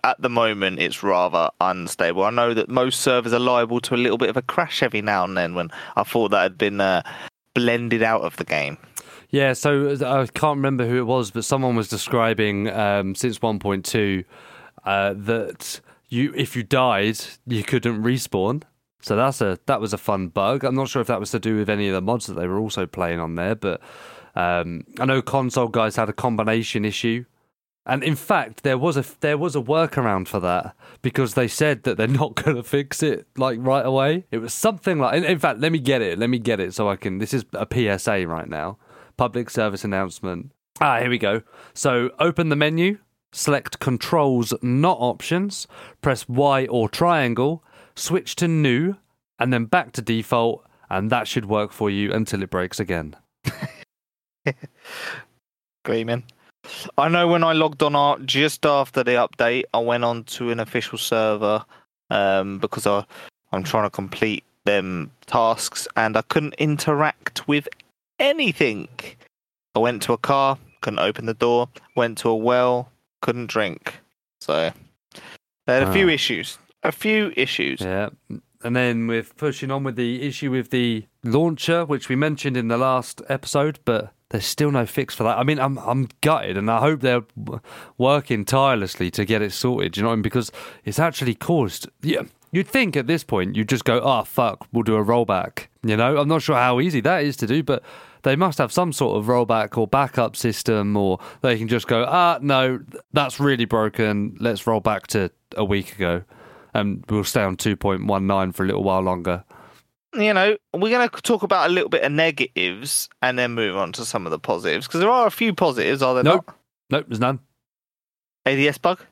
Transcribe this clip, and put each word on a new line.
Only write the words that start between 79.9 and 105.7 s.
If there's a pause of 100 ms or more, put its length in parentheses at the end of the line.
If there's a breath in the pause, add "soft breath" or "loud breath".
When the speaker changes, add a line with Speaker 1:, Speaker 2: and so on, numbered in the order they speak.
Speaker 2:
the
issue
with
the (180)
launcher,
which
we
mentioned
in
the
last
episode,
but (180)
there's
still
no
fix
for
that.
I
mean,
I'm,
I'm (120)
gutted,
and
I
hope
they're (200)
w-, (380 loud breath)
working
tirelessly
to
get
it
sorted,
you
know
what
I
mean?
Because (340 loud breath)
it's
actually
caused, (140)
yeah, (280)
you'd
think
at
this
point
you'd
just
go,
"Oh,
fuck,
we'll
do
a
rollback." (180)
You
know,
I'm
not
sure
how
easy
that
is
to
do,
but (380 loud breath)
they
must
have
some
sort
of
rollback
or
backup
system,
or (220 loud breath)
they
can
just
go,
"Ah,
no, (320)
that's
really
broken.
Let's
roll
back
to (260)
a
week